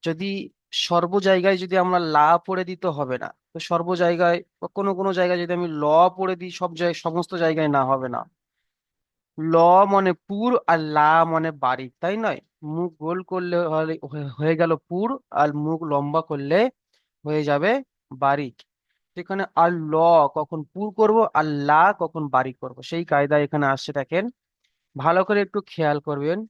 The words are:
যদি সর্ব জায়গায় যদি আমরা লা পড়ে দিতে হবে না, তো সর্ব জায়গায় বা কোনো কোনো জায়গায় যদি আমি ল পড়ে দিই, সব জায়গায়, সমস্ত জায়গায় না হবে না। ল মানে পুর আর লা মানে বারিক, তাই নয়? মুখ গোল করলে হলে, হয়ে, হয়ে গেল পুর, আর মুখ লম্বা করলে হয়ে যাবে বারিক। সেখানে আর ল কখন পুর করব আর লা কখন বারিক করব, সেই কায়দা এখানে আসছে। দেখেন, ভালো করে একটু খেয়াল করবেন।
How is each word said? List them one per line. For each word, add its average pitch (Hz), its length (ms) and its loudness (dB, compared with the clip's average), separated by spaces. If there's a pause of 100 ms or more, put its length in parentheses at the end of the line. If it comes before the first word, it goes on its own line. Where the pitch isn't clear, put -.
যদি 170 280 -4 (540)
সর্ব 175 280 0 (140)
জায়গায় 190 360 2
যদি 185 200 -4
আমরা 180 160 2 (160)
লা 151 140 6 (140)
পড়ে 185 260 -4
দিতে 185 180 -6 (100)
হবে 127 260 -4
না, - 60 -10 (200)
তো - 80 -16 (120)
সর্ব 170 200 -2 (140)
জায়গায় 175 340 2 (200)
বা - 100 -12 (100)
কোনো 196 180 -2
কোনো 190 180 -2
জায়গায় 180 280 0
যদি 175 120 -4
আমি 175 140 -2 (140)
ল 147 40 -2 (300)
পড়ে 185 200 -4
দিই, 175 240 -14
সব 180 200 -6
জায়গায়, 175 260 -2
সমস্ত 170 260 -4 (120)
জায়গায় 160 320 0
না 135 140 4
হবে 131 200 -2
না। 120 120 -8 (1160)
ল 160 180 -2 (380)
মানে 190 180 2 (160)
পুর 208 220 -2 (220)
আর 165 80 4 (160)
লা 151 180 6 (200)
মানে 160 160 -2 (140)
বারিক, 127 360 -4
তাই 185 180 -2
নয়? 214 220 -4 (340)
মুখ 170 160 -4 (140)
গোল 170 160 -4 (120)
করলে 180 260 -4 (160)
হলে, 160 200 -2 (180)
হয়ে, 147 160 -8 (100)
হয়ে 156 240 0
গেল 165 100 2 (180)
পুর, 190 200 -4 (320)
আর 151 80 2 (160)
মুখ 160 140 -2 (120)
লম্বা 147 380 0
করলে 143 300 0 (680)
হয়ে 151 180 -2
যাবে 147 280 0 (520)
বারিক। 139 320 0 (640)
সেখানে 190 260 -6 (120)
আর 170 160 4 (200)
ল 156 40 0 (420)
কখন 156 220 -6 (140)
পুর 202 140 -6 (120)
করব 214 180 4 (200)
আর 156 80 2 (220)
লা 156 160 6 (180)
কখন 160 220 -4 (100)
বারিক 131 300 0
করব, 131 140 -12 (120)
সেই 170 160 -6
কায়দা 143 400 2
এখানে 147 280 -2
আসছে। 135 260 -8
দেখেন, 165 240 -2 (720)
ভালো 165 320 2
করে 208 140 2
একটু 202 180 -4 (120)
খেয়াল 147 260 0 (100)
করবেন। 151 320 -4 (100)